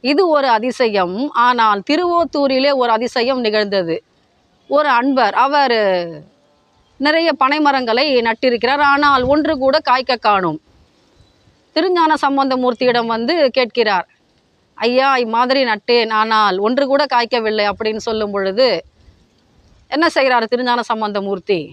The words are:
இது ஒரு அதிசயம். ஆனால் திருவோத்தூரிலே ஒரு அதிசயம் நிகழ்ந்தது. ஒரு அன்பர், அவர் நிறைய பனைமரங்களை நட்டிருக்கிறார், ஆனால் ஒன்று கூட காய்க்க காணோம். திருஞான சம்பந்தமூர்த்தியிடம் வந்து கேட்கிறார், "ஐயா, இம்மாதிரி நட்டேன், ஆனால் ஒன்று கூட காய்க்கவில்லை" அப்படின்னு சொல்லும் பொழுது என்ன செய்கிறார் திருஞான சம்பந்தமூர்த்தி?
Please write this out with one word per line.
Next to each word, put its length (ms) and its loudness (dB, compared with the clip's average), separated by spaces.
இது 180 2
ஒரு 200 2
அதிசயம். 600 -2
ஆனால் 420 2
திருவோத்தூரிலே 800 0
ஒரு 140 0
அதிசயம் 500 -2
நிகழ்ந்தது. 500 -2
ஒரு 120 2
அன்பர், 380 0
அவர் 320 2
நிறைய 220 2
பனைமரங்களை 640 0
நட்டிருக்கிறார், 580 0
ஆனால் 280 2
ஒன்று 220 2
கூட 120 2
காய்க்க 240 0
காணோம். 320 0
திருஞான 360 2
சம்பந்தமூர்த்தியிடம் 920 0
வந்து 220 -2
கேட்கிறார், 500 0
"ஐயா, 240 2
இம்மாதிரி 360 0
நட்டேன், 400 0
ஆனால் 360 2
ஒன்று 240 0
கூட 120 2
காய்க்கவில்லை" 580 0
அப்படின்னு 380 -6
சொல்லும் 260 -4
பொழுது 340 0
என்ன 120 2
செய்கிறார் 360 0
திருஞான 380 -2
சம்பந்தமூர்த்தி? 680 -4